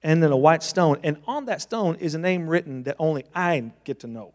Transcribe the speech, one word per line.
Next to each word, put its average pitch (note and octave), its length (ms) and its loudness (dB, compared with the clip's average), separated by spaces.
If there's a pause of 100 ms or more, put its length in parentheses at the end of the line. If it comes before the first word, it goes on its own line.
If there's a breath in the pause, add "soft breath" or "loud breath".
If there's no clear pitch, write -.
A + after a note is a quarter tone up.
and D#3+ 200 4
then D#3 80 4
a C#3 60 4
white D#3 260 6
stone. D#3 400 2
"And D3+ 240 -4
on C4+ 200 -4
that F#3 160 -6
stone G3+ 340 -2
is D#3 180 -6
a D#3+ 40 -6
name F3 280 -2
written D#3+ 360 -2
that C#3 160 -6
only D#3 260 -2 (100)
I E3+ 380 -2 (120)
get - 160 -8
to - 60 -16
know." A2+ 280 -14